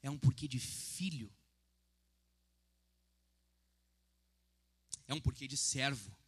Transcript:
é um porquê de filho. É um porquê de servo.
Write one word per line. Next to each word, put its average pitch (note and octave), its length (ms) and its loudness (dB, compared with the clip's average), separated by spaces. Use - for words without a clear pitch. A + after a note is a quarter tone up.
é C3+ 80 -4
um C#3+ 80 -2
porquê C#3 300 6
de B2+ 120 -2
filho. D3 720 -6
É C3+ 60 0
um D#3 60 0
porquê - 280 0
de C#3 100 -2
servo. C3 580 0